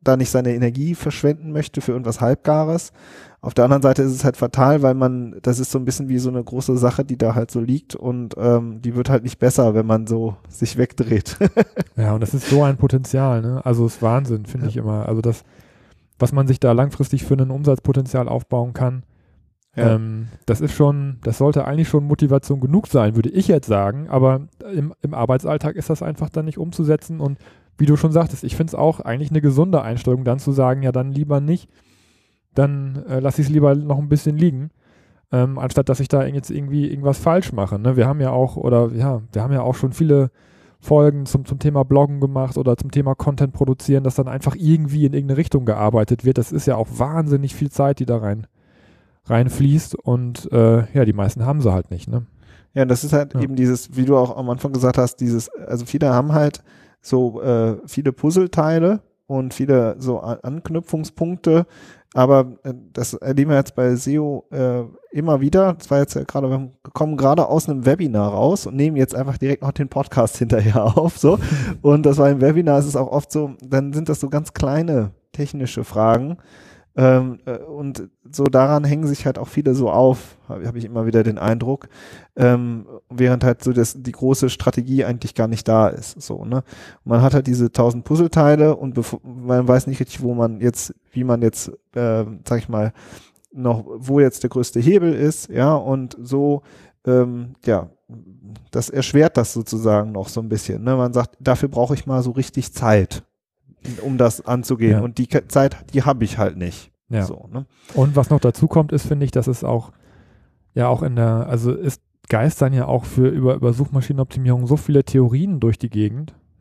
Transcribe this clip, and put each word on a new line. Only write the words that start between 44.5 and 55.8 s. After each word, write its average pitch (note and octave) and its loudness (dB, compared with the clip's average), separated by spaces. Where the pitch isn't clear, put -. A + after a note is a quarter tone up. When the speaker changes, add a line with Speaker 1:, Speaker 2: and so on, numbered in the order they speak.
Speaker 2:
irgendwie D3+ 2
in C#3 0
irgendeine C#3 -2
Richtung C#3+ 0
gearbeitet G#2+ 0
wird. C3 2
Das A#2+ -2
ist D3 -2
ja B2+ 2
auch A2 -2
wahnsinnig C#3 -2
viel C#3+ -4
Zeit, C#3 0
die C3+ -4
da A#2+ -2
rein, G#2+ -4
reinfließt C3 2
und, B2 -4
äh, A2+ 6
ja, C3+ 4
die G#2+ 2
meisten G2+ -2
haben C#3+ 0
sie A2 2
halt F#2 -2
nicht, F2+ -10
ne? A#2 -4
Speaker 1:
Ja, C3+ 2
das B2+ 0
ist D3 -2
halt C#3+ 0
Speaker 2:
Ja. C3 -2
Speaker 1:
eben C3+ -4
dieses, B2+ -2
wie B2+ 0
du C3+ 4
auch B2+ 2
am B2+ -6
Anfang B2+ -4
gesagt B2+ 2
hast, B2 0
dieses, A#2 -2
also B2 -8